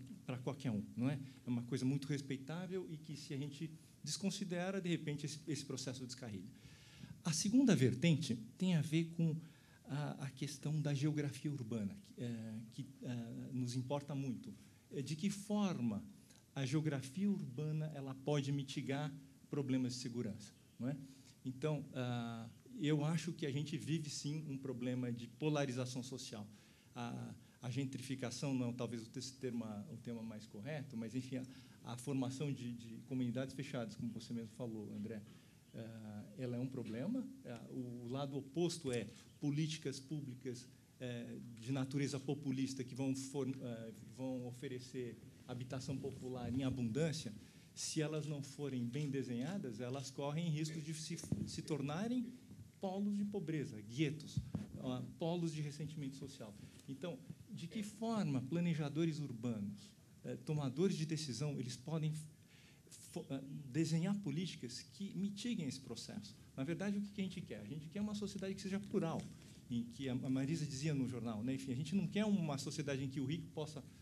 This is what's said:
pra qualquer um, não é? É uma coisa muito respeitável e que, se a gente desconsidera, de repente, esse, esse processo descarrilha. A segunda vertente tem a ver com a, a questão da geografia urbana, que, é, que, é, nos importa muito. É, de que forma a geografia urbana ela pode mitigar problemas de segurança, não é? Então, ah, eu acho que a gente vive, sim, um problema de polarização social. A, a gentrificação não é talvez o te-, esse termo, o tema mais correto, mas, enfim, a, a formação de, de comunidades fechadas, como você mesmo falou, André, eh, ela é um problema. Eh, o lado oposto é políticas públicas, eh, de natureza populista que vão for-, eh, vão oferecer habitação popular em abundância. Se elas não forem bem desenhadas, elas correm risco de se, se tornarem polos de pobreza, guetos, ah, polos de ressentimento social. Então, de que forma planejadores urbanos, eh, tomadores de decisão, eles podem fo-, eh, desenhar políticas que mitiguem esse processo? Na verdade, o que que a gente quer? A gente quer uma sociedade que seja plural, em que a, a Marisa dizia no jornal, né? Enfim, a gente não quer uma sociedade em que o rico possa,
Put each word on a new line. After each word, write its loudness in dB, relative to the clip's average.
pra -2
qualquer -2
um, 2
não 4
é? 2
É -2
uma 2
coisa 0
muito 4
respeitável -2
e -4
que, -8
se -8
a 0
gente -4
desconsidera, 0
de 0
repente, 2
esse, -4
esse 0
processo -4
descarrilha. -6
A 4
segunda 8
vertente 8
tem 6
a 8
ver 4
com 6
a, -2
a -4
questão -2
da 4
geografia 2
urbana, 0
que, -4
é, -4
que, -6
é, -4
nos 0
importa 0
muito. -2
É, -2
de 0
que 2
forma 2
a 2
geografia 2
urbana 0
ela -4
pode 4
mitigar 0
problemas 4
de -4
segurança, -4
não 2
é? 2
Então, 0
ah, 0
eu 6
acho 2
que -2
a 2
gente 0
vive, 0
sim, -2
um -2
problema 0
de -2
polarização 2
social. -6
A, -4
a -2
gentrificação 0
não 4
é -2
talvez -2
o -16
te-, -8
esse -8
termo, -2
o -8
tema -6
mais -8
correto, -6
mas, -2
enfim, -2
a, -2
a -4
formação 2
de, -2
de -10
comunidades 2
fechadas, -2
como -2
você -6
mesmo -2
falou, -4
André, -4
eh, -8
ela 0
é 0
um 0
problema. 0
Eh, -8
o -4
lado -2
oposto 2
é 2
políticas 2
públicas, -6
eh, -4
de -4
natureza 2
populista 0
que -6
vão 2
for-, 0
eh, -4
vão -2
oferecer -4
habitação -2
popular -2
em 4
abundância. 2
Se 0
elas 2
não -2
forem 0
bem 2
desenhadas, 0
elas -2
correm 2
risco 2
de -4
se, -4
se -4
tornarem 2
polos 2
de 4
pobreza, 0
guetos, 2
ah, 0
polos 2
de -2
ressentimento -4
social. -10
Então, -4
de -6
que -4
forma 2
planejadores 4
urbanos, -2
eh, -4
tomadores 4
de 0
decisão, 0
eles -2
podem 0
fo-, -6
eh, -2
desenhar 4
políticas -2
que -6
mitiguem 0
esse -2
processo? -8
Na 0
verdade, 2
o 2
que -4
que -4
a 4
gente -2
quer? -6
A -8
gente -4
quer -4
uma 0
sociedade -2
que -6
seja 2
plural, 4
em 2
que -4
a, 2
a 2
Marisa 4
dizia 2
no 4
jornal, 0
né? 2
Enfim, -2
a 2
gente 0
não 6
quer 4
uma 4
sociedade 0
em 0
que 0
o 2
rico 0
possa, -4